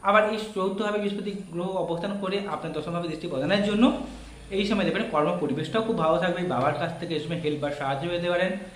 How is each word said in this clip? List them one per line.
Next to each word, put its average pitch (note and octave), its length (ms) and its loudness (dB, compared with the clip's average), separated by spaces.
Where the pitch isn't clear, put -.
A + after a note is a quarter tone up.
আবার G#3+ 280 6
এই A3 80 -2
চতুর্থভাবে G3+ 600 -2
বৃহস্পতি G3+ 320 -2
গ্রহ F#3 240 -2
অবস্থান F3+ 440 -2
করে F#3 200 -2
আপনার D#3 220 -4
দশমভাবে E3+ 360 -4
দৃষ্টি - 200 -6
প্রদানের E3+ 360 2
জন্য G#3+ 280 6
এই G3 160 0
সময় G3+ 180 2
দেখবেন F3 260 0
কর্ম D#3 300 2
পরিবেশটাও D3+ 420 0
খুব F3 160 0
ভালো E3 200 4
থাকবে, F3+ 240 0
বাবার C#3+ 320 2
কাছ E3+ 260 -4
থেকে E3+ 140 -4
এই D3+ 60 0
সময় E3 200 -4
হেল্প D3+ 200 0
বা C#3+ 100 0
সাহায্য C#3 380 -2
পেতে F3 220 0
পারেন F#3 260 2